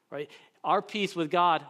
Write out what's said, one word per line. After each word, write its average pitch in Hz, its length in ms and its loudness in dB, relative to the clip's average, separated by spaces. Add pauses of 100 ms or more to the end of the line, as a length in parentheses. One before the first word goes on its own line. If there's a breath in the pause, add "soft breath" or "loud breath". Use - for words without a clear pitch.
(120)
right? 143 200 -10 (320 loud breath)
Our 185 200 2
peace 202 340 -4
with 160 140 -2
God, 175 400 2